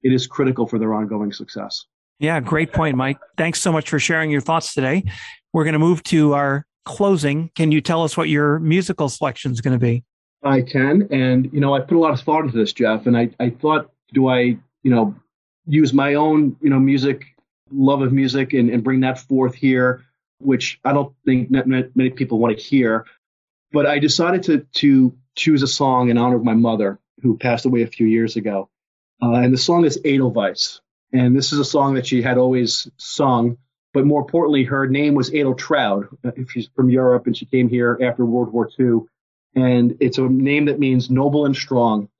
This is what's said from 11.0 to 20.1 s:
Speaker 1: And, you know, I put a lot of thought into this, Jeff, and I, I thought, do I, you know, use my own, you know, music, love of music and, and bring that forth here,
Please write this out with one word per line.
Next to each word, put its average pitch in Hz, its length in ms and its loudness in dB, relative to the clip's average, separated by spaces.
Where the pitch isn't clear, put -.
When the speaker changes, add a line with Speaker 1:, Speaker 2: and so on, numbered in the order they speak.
Speaker 1:
And, 131 420 0
you 147 80 -2
know, 139 140 2
I 135 60 0
put 170 160 -2
a - 20 4
lot 160 140 2
of 131 80 -4
thought 156 240 -2
into 117 120 -4
this, 107 160 0
Jeff, 110 340 -2
and 120 100 4
I, 117 140 0
I 123 100 0
thought, 151 400 -2
do 131 160 2
I, 123 300 2
you 131 80 2
know, 113 240 2
use 151 260 2
my 139 220 2
own, 151 460 2
you 151 100 2
know, 135 80 2
music, 135 460 0
love 139 300 2
of 127 100 0
music 135 400 0
and, 120 180 2
and 117 140 -2
bring 131 160 0
that 131 180 -2
forth 131 360 -2
here, 127 500 0